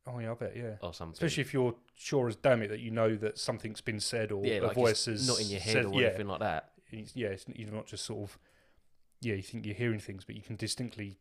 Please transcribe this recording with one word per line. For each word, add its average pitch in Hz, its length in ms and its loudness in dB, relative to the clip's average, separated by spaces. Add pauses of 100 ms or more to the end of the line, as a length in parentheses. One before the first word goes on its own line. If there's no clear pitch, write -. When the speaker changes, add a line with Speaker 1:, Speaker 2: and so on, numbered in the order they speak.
Speaker 1:
Oh, 123 120 -6
yeah, 113 120 -4
I 120 40 -2
bet, 113 200 -6
yeah. 117 260 -6
Speaker 2:
or 87 120 -6
something. 82 200 -10
Speaker 1:
Especially 151 280 0
if - 120 -2
you're 123 220 4 (200)
sure 131 320 2
as 110 80 0
damn 123 260 6
it 104 80 -2
that 107 100 -4
you 120 120 -6
know 113 240 4
that 107 240 -2
something's 113 420 -4
been 113 180 -2
said 110 320 0
or 101 140 0
Speaker 2:
Yeah, 110 140 4
Speaker 1:
a 95 80 4
Speaker 2:
like, 104 80 0
Speaker 1:
voice 117 320 6
Speaker 2:
it's 117 200 0
Speaker 1:
has - 0 -
Speaker 2:
not 120 140 2
in 107 80 0
your 101 100 -2
head 104 140 2
Speaker 1:
said, 113 120 6
Speaker 2:
or 98 140 2
Speaker 1:
yeah. 120 100 6
Speaker 2:
anything 101 180 -2
like 95 140 -2
that. 87 300 -2 (200)
Speaker 1:
It's, 107 240 -12
yeah, 113 140 -2
it's, 98 160 -6 (100)
you're 107 160 -8
not 107 160 -8
just - 180 -8
sort 107 240 -6
of, - 80 -18 (840)
yeah, 117 120 -2
you 98 80 -2
think 113 240 -10
you're 104 100 -4
hearing 110 240 0
things, 95 240 -12
but 113 120 -12
you 104 80 -14
can 113 140 -10
distinctly 104 640 -6